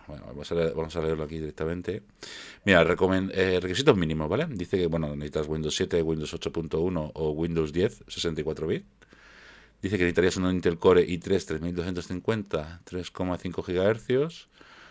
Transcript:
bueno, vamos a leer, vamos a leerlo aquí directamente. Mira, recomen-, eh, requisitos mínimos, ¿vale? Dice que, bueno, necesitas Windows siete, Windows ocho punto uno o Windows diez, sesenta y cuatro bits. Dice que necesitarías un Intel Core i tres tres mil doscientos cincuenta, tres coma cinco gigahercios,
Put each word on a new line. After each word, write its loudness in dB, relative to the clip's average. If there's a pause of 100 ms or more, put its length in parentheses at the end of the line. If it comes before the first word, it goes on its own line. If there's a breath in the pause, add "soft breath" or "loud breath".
bueno, -14
vamos -12
a -2
leer, 2
vamos -6
a -2
leerlo 0
aquí -8
directamente. -6 (640 loud breath)
Mira, 8
recomen-, 4
eh, 2
requisitos 4
mínimos, 0
¿vale? 0
Dice -4
que, 2
bueno, -2
necesitas -4
Windows -2
siete, 0
Windows -2
ocho -6
punto -4
uno -2
o -2
Windows 0
diez, 0
sesenta -4
y -4
cuatro -4
bits. -2 (920 loud breath)
Dice 0
que 2
necesitarías 4
un 2
Intel 0
Core 8
i -2
tres -2
tres -4
mil -6
doscientos -6
cincuenta, -4
tres -8
coma -4
cinco -6
gigahercios, 0 (420 loud breath)